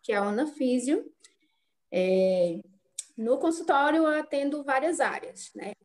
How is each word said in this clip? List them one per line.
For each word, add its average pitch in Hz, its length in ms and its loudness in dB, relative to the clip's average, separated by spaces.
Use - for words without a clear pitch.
que - 100 -10
é 208 40 0
a 202 80 2
Una 214 240 0
Físio. 262 580 0
É, 185 680 2
no 233 220 0
consultório 320 600 2
eu 311 220 2
atendo 285 440 -2
várias 285 360 0
áreas, - 560 -4
né? 202 180 -12